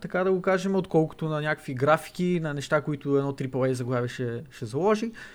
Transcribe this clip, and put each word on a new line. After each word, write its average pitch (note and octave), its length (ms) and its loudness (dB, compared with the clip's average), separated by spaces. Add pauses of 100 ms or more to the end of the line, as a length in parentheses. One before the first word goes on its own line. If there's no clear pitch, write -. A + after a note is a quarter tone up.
така F3+ 220 -2
да F#3+ 80 2
го F#3 100 2
кажем, F#3+ 340 2
отколкото D#3+ 540 0
на D3+ 120 -2
някакви D3+ 320 -4
графики, D#3+ 720 2
на D3 100 -2
неща, C#3+ 280 0
които C#3+ 360 0
едно C#3 160 0
трипъл C3+ 320 -2
ей C3 80 2
заглавие B2 340 -2
ще, A#2+ 440 -6
ще - 140 -12
заложи. G#3 460 0 (240)